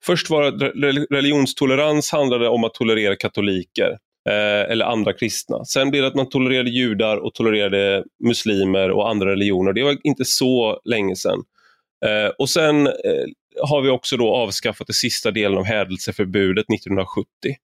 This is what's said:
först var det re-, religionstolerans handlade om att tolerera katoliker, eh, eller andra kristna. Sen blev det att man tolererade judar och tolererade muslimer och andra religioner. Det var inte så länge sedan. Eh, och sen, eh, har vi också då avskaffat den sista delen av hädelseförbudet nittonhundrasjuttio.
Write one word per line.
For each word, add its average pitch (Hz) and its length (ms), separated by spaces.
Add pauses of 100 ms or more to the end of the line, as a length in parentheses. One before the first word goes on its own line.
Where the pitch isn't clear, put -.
först 175 240
var 147 220
det 135 200
re-, 143 380
religionstolerans 143 1000
handlade 123 380
om 117 140
att 113 100
tolerera 110 420
katoliker, 101 720 (400)
eh, 104 420
eller 113 140
andra 104 280
kristna. - 520
Sen 135 260
blev 143 100
det 135 60
att 135 80
man 131 140
tolererade 127 400
judar 113 480
och 110 160
tolererade 98 680 (200)
muslimer 98 680
och 101 180
andra 101 220
religioner. 98 420
Det 113 100
var 143 200
inte 135 220
så 123 600
länge 104 300
sedan. 95 240 (680)
Eh, 107 320
och 135 120
sen, 151 380
eh, 131 60 (680)
har 143 200
vi 135 80
också 127 280
då 113 180
avskaffat 110 520
den 110 60
sista - 380
delen 101 260
av 95 80
hädelseförbudet 98 1040
nittonhundrasjuttio. 101 960